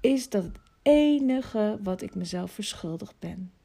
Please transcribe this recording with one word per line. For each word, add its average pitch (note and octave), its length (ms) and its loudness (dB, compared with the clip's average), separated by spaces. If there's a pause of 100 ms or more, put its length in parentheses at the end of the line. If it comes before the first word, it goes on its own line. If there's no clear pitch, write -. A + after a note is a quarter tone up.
is C4 280 2
dat G3 140 -2
het - 160 -10 (240)
enige C4 1000 4
wat F#3 200 -4
ik - 120 -12
mezelf F3+ 360 -6
verschuldigd F3 680 -10
ben. F3+ 340 -10 (120)